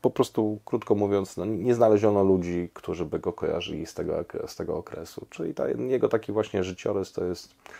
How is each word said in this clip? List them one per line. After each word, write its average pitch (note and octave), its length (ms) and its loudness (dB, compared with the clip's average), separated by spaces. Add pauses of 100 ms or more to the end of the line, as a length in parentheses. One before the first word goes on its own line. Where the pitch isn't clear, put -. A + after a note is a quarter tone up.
po - 80 4
prostu, G#2+ 560 0
krótko A2 300 0
mówiąc, G2+ 420 0
no, F2+ 80 -4
nie A2 300 2
znaleziono G#2+ 480 6
ludzi, F2 500 2
którzy E2+ 320 -6
by E2 140 -4
go F2 140 -4
kojarzyli D#2+ 520 -4
z - 80 -16
tego D#2+ 260 -4
ok-, - 280 -8
z - 80 -14
tego D#2+ 220 -4
okresu. - 520 -12
Czyli - 240 -8
ta, - 160 -2
jego B2+ 400 0
taki A2 220 -2
właśnie G#2 320 -2
życiorys F#2+ 480 -4
to F#2 120 -6
jest, - 320 -6 (240)